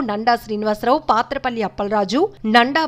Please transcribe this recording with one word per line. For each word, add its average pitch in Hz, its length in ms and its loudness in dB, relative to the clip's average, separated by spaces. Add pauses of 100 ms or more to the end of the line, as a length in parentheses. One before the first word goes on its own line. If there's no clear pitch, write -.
నండా 220 240 -2 (100)
శ్రీనివాసరావు, 214 560 0 (120)
పాత్రపల్లి 240 560 -2
అప్పలరాజు, 208 540 -2 (340)
నండా 269 320 4